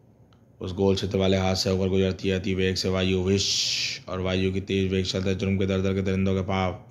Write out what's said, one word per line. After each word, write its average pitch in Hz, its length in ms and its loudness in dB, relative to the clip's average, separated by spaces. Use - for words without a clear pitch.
उस 92 120 -8
गोल 98 220 4
क्षेत्र 98 240 -2
वाले 95 180 4
हाथ 95 180 2
से 95 160 0
होकर 92 180 0
गुजरती 95 400 0
है 95 120 0
अति 95 140 -2
वेग 92 200 0
से 95 140 -2
वायु, 92 340 2
विश, 98 480 0
और 92 120 -6
वायु 92 320 0
की 95 80 -4
तेज 95 320 0
वेग 95 120 0
से 92 80 -4
चलते 95 220 0
जुर्म 98 240 0
के 95 80 0
दर 95 140 0
दर 95 140 0
के 95 80 0
दरिंदों 95 320 0
के 95 80 0
पाँव। 92 480 -2